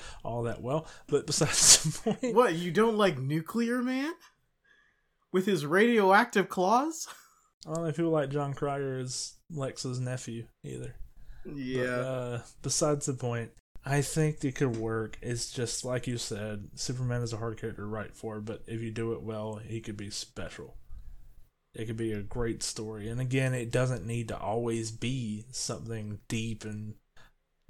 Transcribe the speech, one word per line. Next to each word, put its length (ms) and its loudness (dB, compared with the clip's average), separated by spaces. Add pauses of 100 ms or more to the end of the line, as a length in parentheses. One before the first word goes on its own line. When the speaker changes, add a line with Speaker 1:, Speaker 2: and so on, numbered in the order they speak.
(240)
Speaker 1:
all 200 -2
that 180 -4
well. 240 -2 (220)
But 180 4
besides 560 8
<laughs> 200 -2
the 120 2
point 200 0
Speaker 2:
What, 200 8
you 160 -2
don't 260 4
like 220 6
Nuclear 640 0
Man? 300 0 (1200)
With 140 4
his 200 4
radioactive 840 6
claws? 600 2 (580)
Speaker 1:
I 80 -6
don't 100 -2
think 120 -2
people 160 2
like 180 2
John 240 -2
Cryer 440 -2
as 360 -6 (160)
Lex's 500 -4
nephew 460 -6 (180)
either. 300 -8 (500)
Speaker 2:
Yeah. 380 -2 (140)
Speaker 1:
But, 80 0
uh, 380 -4 (200)
besides 440 2
the 80 0
point, 360 -2 (340)
I 180 4
think 420 2
it 100 0
could 220 2
work. 440 -2
It's 320 -4
just, 320 -4
like 220 -2
you 100 -2
said, 600 -6
Superman 460 -2
is 100 -4
a 40 -2
hard 240 -4
character 220 -6
to 40 -6
write 300 -6
for, 240 -8
but 260 -8
if 140 -6
you 100 -4
do 220 -2
it 100 -6
well, 340 -6
he 240 -8
could 160 -8
be 140 -8
special. 640 -10 (960)
It 120 -8
could 100 -4
be 160 -2
a 100 -4
great 400 -2
story. 460 -6
And 120 -4
again, 320 2
it 180 -2
doesn't 360 2
need 220 -2
to 100 -6
always 520 0
be 600 -4
something 760 -6
deep 380 -4
and 300 -8 (760)